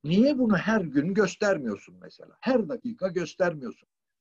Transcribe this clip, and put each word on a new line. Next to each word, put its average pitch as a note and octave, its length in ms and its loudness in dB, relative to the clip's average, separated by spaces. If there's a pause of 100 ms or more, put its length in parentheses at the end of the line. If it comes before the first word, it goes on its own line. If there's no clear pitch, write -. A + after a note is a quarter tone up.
Niye A#3 360 4
bunu G#3+ 180 2
her G3+ 240 0
gün D3 320 0
göstermiyorsun E3+ 880 -2
mesela? - 400 -20
Her A3+ 280 0
dakika B2+ 380 -6
göstermiyorsun. E3 800 -4 (320)